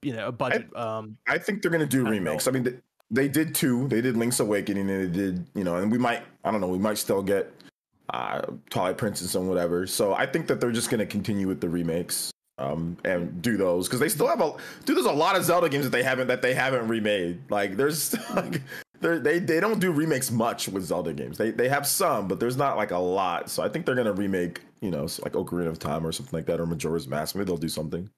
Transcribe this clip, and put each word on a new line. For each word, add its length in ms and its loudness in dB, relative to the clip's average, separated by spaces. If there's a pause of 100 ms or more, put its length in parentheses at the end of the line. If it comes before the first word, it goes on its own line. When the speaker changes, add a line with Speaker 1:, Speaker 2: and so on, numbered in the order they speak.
Speaker 1:
you 140 -4
know, 140 -4
a 40 -4
budget, 420 0
Speaker 2:
I, 60 -8
Speaker 1:
um, 460 -6
Speaker 2:
I 100 2
think 240 -2
they're 100 2
gonna 140 4
do 200 2
Speaker 1:
kind 40 2
of 40 2
Speaker 2:
remakes. 320 0
Speaker 1:
deal. 60 4
Speaker 2:
I 40 0
mean, 100 0
th-, 120 -2 (340)
they 180 2
did 260 0
two. 340 2
They 120 2
did 160 2
Link's 240 2
Awakening, 480 0
and 260 0
they 40 0
did, 360 -2
you 80 -2
know, 140 0
and 160 2
we 60 2
might, 240 0 (200)
I 80 0
don't 120 0
know, 60 0
we 100 0
might 180 2
still 260 0
get, 300 0 (640)
uh, 260 -4 (300)
Twilight 260 0
Princess 380 -2
and 120 0
whatever. 400 2
So 280 2
I 100 2
think 220 -2
that 120 2
they're 140 2
just 160 0
gonna 160 2
continue 440 -2
with 120 -2
the 80 -2
remakes, 640 -2 (260)
um, 480 -4
and 380 -2
do 160 2
those, 320 2
'cause 100 -2
they 80 2
still 180 0
have 140 2
a, 140 2 (320)
dude, 100 4
there's 80 2
a 80 4
lot 240 4
of 80 2
Zelda 240 4
games 160 0
that 60 -2
they 120 2
haven't, 260 2
that 120 2
they 140 2
haven't 340 0
remade. 640 0
Like, 260 0
there's, 380 0 (160)
<laughs> 40 -6
like, 280 -2 (380)
they're, 200 2
they, 180 4
they 220 2
don't 180 2
do 140 4
remakes 400 2
much 360 0
with 140 -2
Zelda 300 -2
games. 260 -8
They, 140 2
they 160 2
have 180 0
some, 400 2
but 140 0
there's 160 0
not, 200 2
like, 140 0
a 80 0
lot. 500 0
So 140 -4
I 60 0
think 180 -4
they're 80 2
gonna 180 2
remake, 480 -2 (200)
you 100 -4
know, 140 -2
s-, 160 -6
like, 140 -6
Ocarina 340 -2
of 100 -6
Time 260 -2
or 60 -2
something 260 -6
like 100 -4
that, 120 0
or 80 0
Majora's 400 -2
Mask. 300 -4
Maybe 80 -2
they'll 140 -2
do 100 -2
something. 500 -6